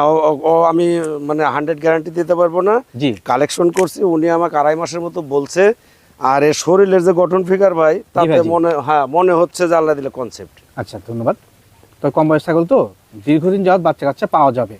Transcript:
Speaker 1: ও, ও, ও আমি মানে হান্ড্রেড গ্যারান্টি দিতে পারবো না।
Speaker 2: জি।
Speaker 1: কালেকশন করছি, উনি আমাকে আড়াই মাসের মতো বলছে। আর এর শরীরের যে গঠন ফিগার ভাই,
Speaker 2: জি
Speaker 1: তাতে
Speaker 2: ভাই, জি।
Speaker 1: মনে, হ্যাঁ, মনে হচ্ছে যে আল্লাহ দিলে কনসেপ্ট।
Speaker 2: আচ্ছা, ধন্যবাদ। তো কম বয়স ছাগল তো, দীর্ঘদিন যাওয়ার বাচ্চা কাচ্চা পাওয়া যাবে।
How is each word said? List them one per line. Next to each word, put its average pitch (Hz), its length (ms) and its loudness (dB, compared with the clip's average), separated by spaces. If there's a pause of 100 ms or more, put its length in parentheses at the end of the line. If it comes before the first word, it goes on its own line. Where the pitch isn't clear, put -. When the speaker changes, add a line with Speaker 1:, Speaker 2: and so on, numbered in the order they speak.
Speaker 1:
ও, 151 120 4
ও, 156 160 2 (120)
ও 165 180 2
আমি 170 400 2 (180)
মানে 151 240 -4
হান্ড্রেড 147 360 -2
গ্যারান্টি 165 320 0
দিতে 170 240 -2
পারবো 175 260 0
না। 214 220 0 (120)
Speaker 2:
জি। 127 180 -2 (120)
Speaker 1:
কালেকশন 147 440 0
করছি, 185 340 -2
উনি 165 260 0
আমাকে 165 280 0
আড়াই 147 180 2
মাসের 165 260 -8
মতো 170 200 -8
বলছে। 147 520 0 (460)
আর 135 240 2
এর 147 100 2
শরীরের 185 500 2
যে 185 100 2
গঠন 180 300 0
ফিগার 190 300 0
ভাই, 160 220 2
Speaker 2:
জি 208 60 -8 (120)
Speaker 1:
তাতে 170 160 0
Speaker 2:
ভাই, 160 100 4
জি। 165 100 0
Speaker 1:
মনে, 170 200 2 (160)
হ্যাঁ, 147 200 0
মনে 175 280 2
হচ্ছে 170 340 0
যে 170 80 2
আল্লাহ 156 200 2
দিলে 139 140 -8
কনসেপ্ট। 107 460 -12 (200)
Speaker 2:
আচ্ছা, 110 320 -12
ধন্যবাদ। 117 280 -4 (680)
তো 143 100 -2
কম 156 180 0
বয়স 151 160 0
ছাগল 170 200 0
তো, 240 140 2 (460)
দীর্ঘদিন 175 380 0
যাওয়ার 180 180 2
বাচ্চা 156 240 -2
কাচ্চা 143 220 -4
পাওয়া 147 240 2
যাবে। 113 280 -4